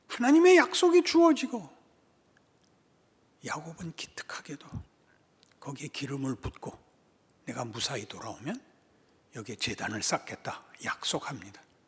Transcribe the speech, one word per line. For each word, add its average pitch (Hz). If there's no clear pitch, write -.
하나님의 330
약속이 349
주어지고, 262
야곱은 160
기특하게도 -
거기에 143
기름을 135
붓고, -
"내가 123
무사히 110
돌아오면 117
여기에 110
제단을 -
쌓겠다." -
약속합니다. 113